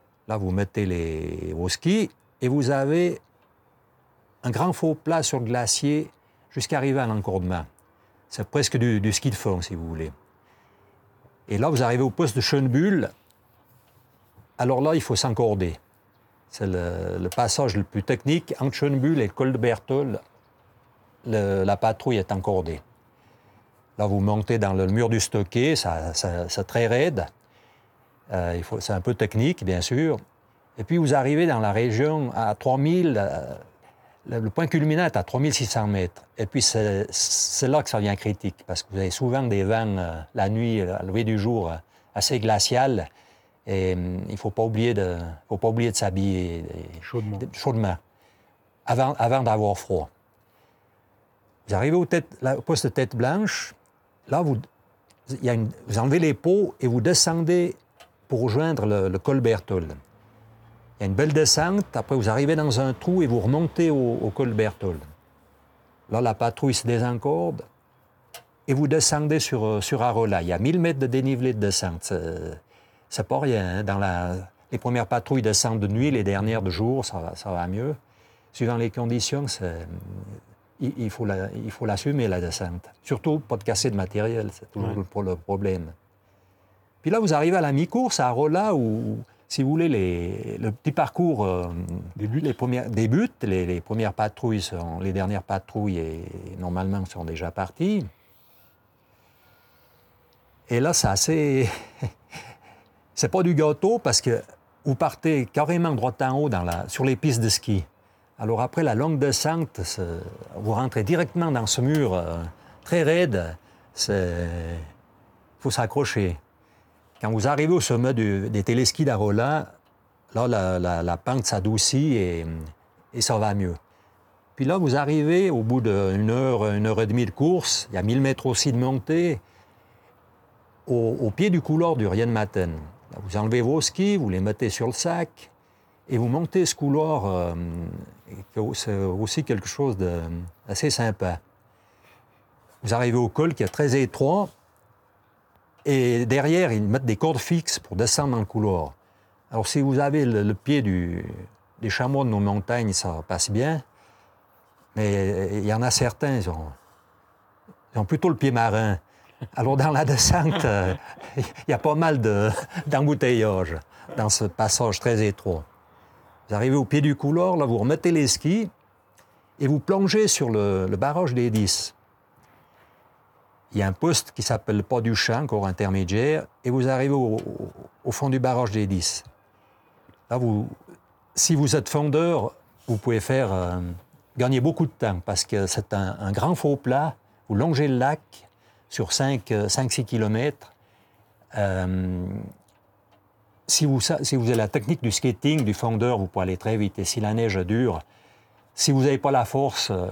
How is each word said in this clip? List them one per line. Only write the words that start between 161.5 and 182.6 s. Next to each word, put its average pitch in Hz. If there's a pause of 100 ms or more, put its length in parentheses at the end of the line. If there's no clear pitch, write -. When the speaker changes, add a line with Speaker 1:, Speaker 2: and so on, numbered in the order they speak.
Speaker 1:
y 131
a 120
pas 151
mal 156
de, 107 (380)
d'embouteillages 120 (400)
dans 107
ce 110
passage 107
très 110
étroit. 90 (840)
Vous 107
arrivez 127
au 139
pied 147
du 147
couloir, 175
là, 143
vous 117
remettez 147
les 151
skis 190 (880)
et 143
vous 143
plongez 196
sur 131
le, 101
le 101
barrage 143
des 120
dix. 107 (1800)
Il 101
y -
a 95
un 95
poste -
qui -
s'appelle 104
Pas 123
du 113
Champ, 117
encore 107
intermédiaire, 98 (160)
et 127
vous 127
arrivez 131
au, 120
au, - (320)
au 123
fond 139
du 131
barrage 123
des 104
dix. - (1080)
Là, 120
vous, 113 (640)
si -
vous 139
êtes 131
fondeur, 151 (320)